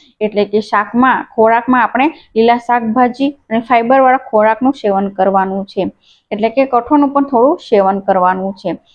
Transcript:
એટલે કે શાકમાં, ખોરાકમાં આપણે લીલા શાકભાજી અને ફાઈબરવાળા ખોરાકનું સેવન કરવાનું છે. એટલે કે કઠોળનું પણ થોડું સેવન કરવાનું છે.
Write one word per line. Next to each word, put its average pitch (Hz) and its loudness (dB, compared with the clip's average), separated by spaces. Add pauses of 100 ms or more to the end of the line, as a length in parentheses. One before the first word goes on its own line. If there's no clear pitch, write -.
(220)
એટલે 208 -2
કે 208 -2
શાકમાં, 214 0 (100)
ખોરાકમાં 240 2
આપણે 269 0 (280)
લીલા 233 2
શાકભાજી 247 -2
અને 226 -6
ફાઈબરવાળા 254 2
ખોરાકનું 220 0
સેવન 196 -2
કરવાનું 190 -2
છે. 196 -6 (400)
એટલે 208 -2
કે 269 0
કઠોળનું 269 0
પણ 277 0
થોડું 277 2
સેવન 196 0
કરવાનું 190 -2
છે. 175 -8 (180)